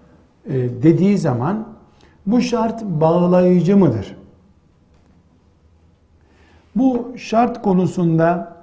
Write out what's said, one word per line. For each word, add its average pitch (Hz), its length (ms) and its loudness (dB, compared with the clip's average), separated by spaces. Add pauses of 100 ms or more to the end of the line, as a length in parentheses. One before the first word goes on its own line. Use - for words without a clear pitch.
(460)
e, 123 360 -4
dediği 170 360 2
zaman 156 500 -4 (580)
bu 233 140 2
şart 226 440 -4
bağlayıcı 175 920 2
mıdır? 123 400 2 (2500)
Bu 254 400 -2
şart - 460 -2
konusunda 175 1000 0